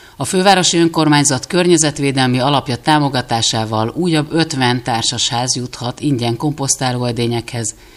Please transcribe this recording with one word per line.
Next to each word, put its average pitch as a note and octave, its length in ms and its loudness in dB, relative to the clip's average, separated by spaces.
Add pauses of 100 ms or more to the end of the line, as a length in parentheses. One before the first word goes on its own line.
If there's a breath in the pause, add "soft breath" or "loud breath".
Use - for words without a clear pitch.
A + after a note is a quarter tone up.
(160 loud breath)
A C#3 80 -6
fővárosi F#3 540 2
önkormányzat D3 680 2
környezetvédelmi C#3+ 920 2
alapja B2+ 380 0
támogatásával A#2 1200 0
újabb D#3 360 0
ötven C3 500 0
társasház A#2+ 760 -2
juthat B2 440 -8
ingyen A#2+ 360 -2
komposztálóedényekhez B2 1400 -4 (220 loud breath)